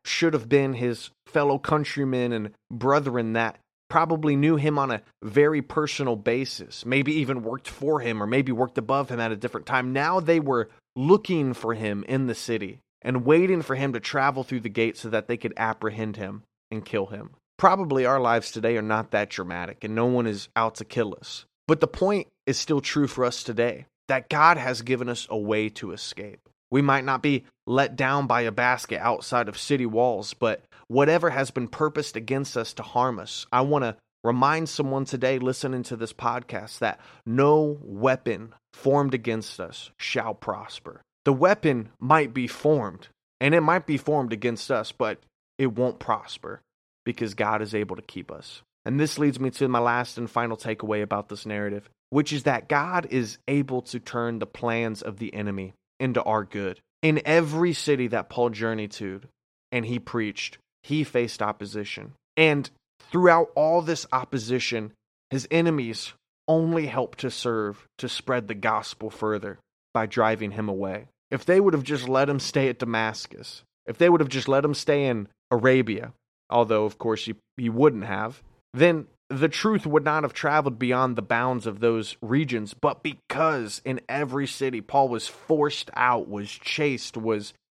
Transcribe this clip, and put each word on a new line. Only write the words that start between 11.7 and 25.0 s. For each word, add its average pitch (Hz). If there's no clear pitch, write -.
him 104
in 135
the 117
city 104
and 123
waiting 170
for 135
him 135
to 113
travel 135
through 127
the 113
gate 113
so -
that 107
they 120
could 117
apprehend 110
him 104
and 110
kill 98
him. 104
Probably 170
our 135
lives 117
today 117
are 110
not 110
that 104
dramatic, 87
and 107
no 117
one 123
is 104
out 113
to 113
kill 107
us. -
But 156
the 165
point 196
is 135
still 143
true 147
for 127
us 120
today, 117
that 131
God 160
has 127
given 123